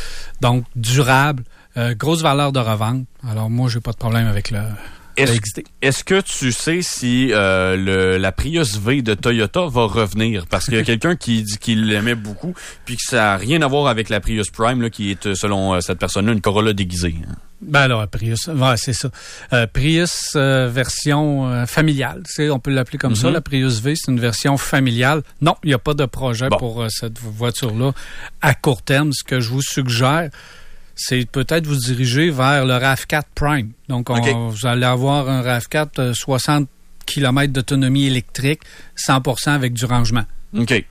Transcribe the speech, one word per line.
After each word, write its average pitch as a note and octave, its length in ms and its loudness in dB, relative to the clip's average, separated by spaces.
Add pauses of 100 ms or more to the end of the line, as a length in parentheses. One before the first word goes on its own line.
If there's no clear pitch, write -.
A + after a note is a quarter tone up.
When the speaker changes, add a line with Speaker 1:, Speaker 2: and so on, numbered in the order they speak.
(420)
Speaker 1:
Donc, A#2+ 240 2 (100)
durable, C3 680 2 (340)
euh, A#2+ 160 0
grosse D#3+ 300 0
valeur C#3+ 280 2
de C3+ 80 0
revente. A2+ 460 0 (240)
Alors, A2 220 -2
moi, B2 180 2
j'ai A#2 120 -2
pas A#2 100 -4
de - 60 -6
problème A#2 300 2
avec G#2 240 0
le, A2 60 -2
le - 680 -4
Speaker 2:
Est-ce, B2 120 4
Speaker 1:
X G#2 180 -4
D. A2+ 100 -10 (180)
Speaker 2:
est-ce C3 220 0
que F#3+ 160 2
tu C#3 320 -2
sais E3 300 -2
si, B2 500 0
euh, F#2+ 460 4
le, F#2+ 400 2
la F#2+ 160 0
Prius C3+ 440 -2
V B2 240 0
de A2+ 120 0
Toyota A#2+ 540 0
va B2 180 2
revenir ? G#2+ 640 0
Parce F#2+ 180 -2
qu'il B2 80 -2
y A2+ 60 2
a A2 40 0
Speaker 1:
<laughs> - 0 -
Speaker 2:
quelqu'un A#2+ 320 0
qui A2+ 280 0
dit G#2 140 -6
qu'il A2 300 0
l'aimait G#2+ 280 0
beaucoup, G#2+ 380 -8 (300)
puis A#2+ 140 -8
que - 60 -6
ça G#2+ 300 2
a G2 40 0
rien D3+ 240 0
à D3 60 2
voir C#3+ 200 2
avec A2 220 0
la G#2+ 100 0
Prius G#2+ 320 -2
Prime, A#2+ 300 0
là, A#2 80 0
qui G2 220 -4
est, F#2+ 160 -4
euh, G2+ 60 0
selon, F#2+ 420 0
euh, F2 40 2
cette F2 180 -2
personne-là, G2+ 360 0
une G#2 80 0
Corolla G#2+ 320 2
déguisée, F2 420 -2 (100)
hein. - 100 -8 (240)
Speaker 1:
Ben D3+ 220 0
alors, A#2 260 2
Prius, A2+ 420 -4
ouais, C3 280 2
c'est B2 160 -4
ça. B2+ 160 -4 (420)
Euh, A#2+ 140 4
Prius, D#3+ 680 0
euh, C3+ 360 2
version, C#3+ 800 0
euh, B2 160 0
familiale, C#3+ 580 0
tu - 100 -12
sais, D3+ 180 0
on B2+ 80 0
peut C#3 100 -6
l'appeler C3 300 -2
comme B2 160 0
ça, G#2+ 140 2
Speaker 2:
Mm-hmm. - 40 2
Speaker 1:
la E3 80 0
Prius C3 400 0
V, C#3+ 140 0
c'est - 160 -4
une B2 80 2
version B2 380 0
familiale. C3 680 2 (180)
Non, D#3 220 4
il D3+ 80 2
y - 20 4
a A#2+ 60 2
pas D3+ 160 -2
de C#3+ 100 0
projet B2+ 440 -2
Speaker 2:
Bon. - 80 4
Speaker 1:
pour, A#2 260 -4
euh, A2+ 60 -2
cette A2 280 -8
voiture-là A#2 760 -2 (500)
à C#3 100 4
court - 300 0
terme. C#3+ 280 2
Ce - 120 -4
que B2+ 160 -2
je A2+ 100 -2
vous C3+ 140 -2
suggère, C3+ 640 0 (680)
c'est B2+ 320 -2
peut-être D#3 380 0
vous D3 120 0
diriger B2+ 520 2
vers C3+ 340 4
le B2+ 120 2
rav C3 320 0
quatre D3 260 -2
Prime. C#3+ 380 0 (180)
Donc, B2 220 -2
on, A#2 80 2
Speaker 2:
Ok. A#2 360 0
Speaker 1:
vous A2 120 -2
allez B2 180 2
avoir C3 420 2
un C3 140 0
rav A#2+ 260 -2
quatre, D3+ 300 -2
euh, B2 160 0
soixante C#3 560 0 (380)
kilomètres C#3 460 2
d'autonomie C3+ 520 2
électrique, C3 560 -2 (340)
cent C3+ 240 2
pour B2+ 200 -2
cent D3 140 0
avec B2+ 200 0
du A#2+ 120 -2
rangement. A#2+ 400 2 (300)
Speaker 2:
Ok. A2+ 360 2